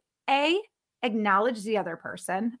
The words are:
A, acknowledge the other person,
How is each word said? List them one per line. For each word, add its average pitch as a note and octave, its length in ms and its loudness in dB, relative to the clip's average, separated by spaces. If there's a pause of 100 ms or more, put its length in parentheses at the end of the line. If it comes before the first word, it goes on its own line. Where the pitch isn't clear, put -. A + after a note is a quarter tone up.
(280)
A, D4 320 2 (420)
acknowledge G#3+ 600 2
the G#3+ 160 -2
other E3+ 180 -4
person, G3+ 640 -6